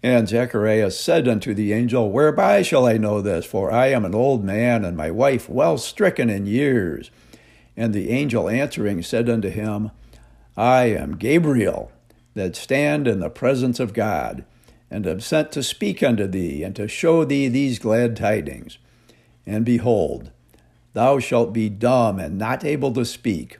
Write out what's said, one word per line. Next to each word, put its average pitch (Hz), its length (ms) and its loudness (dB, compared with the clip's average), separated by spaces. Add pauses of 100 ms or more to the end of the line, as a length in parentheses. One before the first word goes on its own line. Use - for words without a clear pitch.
And 120 220 4
Zacharias 110 720 0
said 160 300 2
unto 107 240 -2
the 104 180 -2
angel, 113 400 0
"Whereby 170 500 4
shall 147 240 4
I 117 120 4
know 104 240 0
this? 92 240 -2
For 98 260 -2
I 123 160 4
am 127 160 2
an 92 100 -4
old 123 300 2
man, 110 400 0
and 87 140 -6
my 78 120 -4
wife 123 400 0
well 147 280 2
stricken 156 520 0
in 98 160 -2
years." 107 640 0 (680)
And 113 160 -2
the 98 160 -2
angel 117 400 0
answering 104 520 -2
said 117 280 -2
unto 110 200 0
him, 107 420 -4 (680)
"I 123 300 4
am 82 280 -2
Gabriel, 127 760 0 (440)
that 95 240 -6
stand 147 500 0
in 98 140 0
the 82 80 -4
presence 127 500 0
of 110 140 -4
God, 95 500 -2 (480)
and 98 160 -6
am 87 140 -4
sent 151 320 -2
to 139 100 -4
speak - 400 -4
unto 107 240 2
thee, 85 360 -4
and 95 120 -8
to 107 140 -6
show 165 340 4
thee 139 240 0
these 127 320 0
glad 113 380 2
tidings. 90 600 -4 (680)
And 110 160 -2
behold, 113 680 0 (600)
thou 127 260 4
shalt 117 360 0
be 110 160 0
dumb 110 500 2
and 82 180 -6
not 117 280 -4
able 143 260 -2
to 117 140 -2
speak - 540 -6